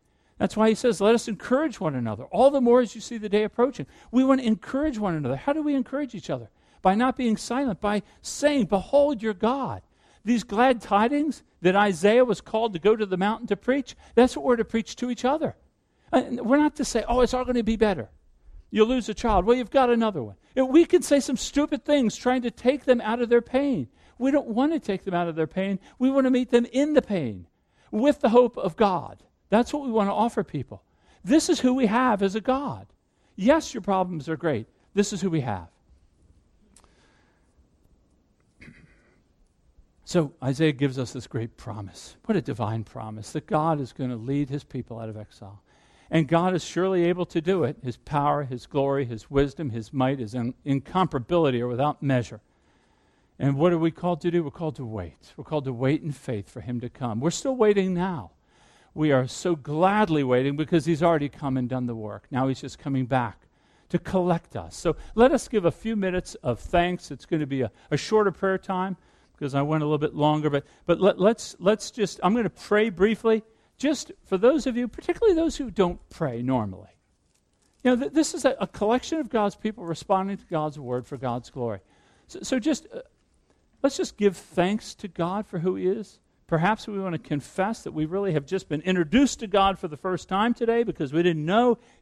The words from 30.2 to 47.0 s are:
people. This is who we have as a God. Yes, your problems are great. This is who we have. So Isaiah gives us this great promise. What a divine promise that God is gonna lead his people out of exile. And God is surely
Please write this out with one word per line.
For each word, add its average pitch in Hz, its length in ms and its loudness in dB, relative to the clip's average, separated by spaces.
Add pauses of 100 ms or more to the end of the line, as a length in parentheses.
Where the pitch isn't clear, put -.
people. 120 400 -10 (400)
This 277 260 4
is 320 120 2
who 254 140 4
we 262 120 2
have 226 340 2
as 196 140 0
a 220 60 -2
God. 233 460 -4 (500)
Yes, 277 380 2
your 240 60 -8
problems 180 480 -2
are 160 80 -4
great. 135 300 -2 (280)
This 202 180 0
is 180 80 -8
who 190 100 -2
we 160 120 0
have. 95 260 -6 (4000)
So 156 280 0 (100)
Isaiah 143 300 2
gives 135 260 -2
us 127 140 -6
this 123 140 -12
great 113 300 -8
promise. - 600 -14 (100)
What 220 100 0
a 156 60 0
divine 113 420 -4
promise 110 480 -14
that 151 140 -8
God 156 340 0
is 127 120 -8
gonna 127 240 -6
lead 131 340 -4
his 139 140 -8
people 120 340 -10
out 113 100 -10
of 107 80 -12
exile. 107 460 -18 (480)
And 160 180 2
God 175 260 2
is 185 80 -2
surely 180 420 0